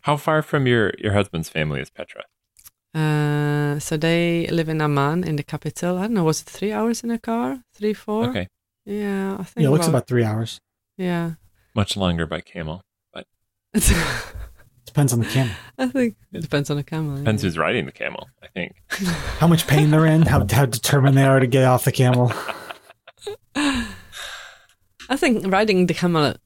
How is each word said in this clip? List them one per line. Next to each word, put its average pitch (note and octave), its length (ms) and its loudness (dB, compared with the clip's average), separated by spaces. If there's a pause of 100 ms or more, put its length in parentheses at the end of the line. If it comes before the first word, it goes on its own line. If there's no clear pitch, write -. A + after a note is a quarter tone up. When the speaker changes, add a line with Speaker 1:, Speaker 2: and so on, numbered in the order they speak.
Speaker 1:
How D3 160 0
far D#3 240 0
from C#3+ 260 0
your, A#2 320 4
your G#2 140 0
husband's F#2 360 0
family D2+ 300 -2
is C2 100 -10
Petra? - 340 -16 (720)
Speaker 2:
Uh, D3 840 0
so - 160 -6
they E3+ 560 0
live E3 160 0
in D#3 140 -2
Amman, D3 420 0
in D#3+ 140 -2
the C#3+ 60 -4
capital. E3+ 540 -6
I F#3 60 -4
don't A3+ 120 -2
know, F3 100 2
was D#3+ 160 0
it - 80 -20
three G#3 240 -6
hours A3+ 300 -2
in A#3 80 -6
a A#3 60 -4
car? A#3+ 460 -6 (100)
Three, G#3 200 -4
four? G#3+ 320 -4
Speaker 1:
Okay. A#3 220 -4 (380)
Speaker 2:
Yeah, G3 540 -4
I F#3+ 40 -8
think - 200 -2
Speaker 3:
Yeah, C3+ 60 4
it - 20 4
looks E3 160 2
Speaker 2:
about C#3+ 120 2
Speaker 3:
about - 80 -8
three A#2+ 180 2
hours. A2 340 -4 (380)
Speaker 2:
Yeah. F3 340 -4 (420)
Speaker 1:
Much - 220 -2
longer F2 300 0
by D#2+ 160 -8
camel, E2+ 400 -10 (320)
but - 120 -16 (480)
Speaker 2:
<laughs> - 0 - (1120)
Speaker 3:
Depends C#3 280 2
on A#2 60 0
the A2 80 0
camel. B2+ 260 0 (240)
Speaker 2:
I C4 100 -2
think B3 280 -2 (180)
it F3 80 -8
depends D3 280 -4
on D3 80 -2
the D3 60 -4
camel, D#3 340 -6
Speaker 1:
Depends A2 260 0
Speaker 2:
yeah. G2 40 0
Speaker 1:
who's E2 100 -2
riding E2+ 280 0
the C2+ 80 -12
camel, - 340 -10 (160)
I - 40 -20
think. - 260 -10 (100)
Speaker 2:
<laughs> - 60 -20 (500)
Speaker 3:
How D#3+ 80 4
much E3 200 4
pain D3+ 240 4
they're D#3 160 6
in, D#3+ 160 6
how, G#2+ 160 4 (120)
how C3+ 140 4
determined C3+ 520 2
they C3+ 60 6
are C3+ 160 6
to C3 80 2
get C3 160 4
off B2+ 220 2
the C3 80 2
camel. B2 420 4
Speaker 2:
<laughs> - 1200 -14 (1500)
I B3+ 60 0
think A#3 320 0
riding F#3+ 400 4
the F3 60 0
camel D#3+ 400 2 (120)